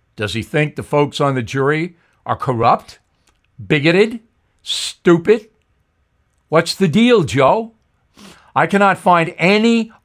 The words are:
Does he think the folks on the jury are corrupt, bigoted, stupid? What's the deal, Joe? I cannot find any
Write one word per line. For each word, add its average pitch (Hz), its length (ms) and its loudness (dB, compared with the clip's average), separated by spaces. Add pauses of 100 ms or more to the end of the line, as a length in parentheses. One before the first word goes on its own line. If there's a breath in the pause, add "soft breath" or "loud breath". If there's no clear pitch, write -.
(160)
Does 104 180 -6
he 110 100 -6
think 151 320 -4
the 117 80 -10
folks 147 380 -2
on 139 140 0
the 127 80 -4
jury 147 520 -4 (300)
are 120 100 -4
corrupt, 123 640 -2 (640)
bigoted, 175 540 0 (440)
stupid? 185 880 0 (1000)
What's 165 260 0
the 190 120 0
deal, 220 360 2
Joe? 139 500 0 (800 loud breath)
I 156 120 2
cannot 196 300 2
find 175 400 0
any 220 540 0 (140 loud breath)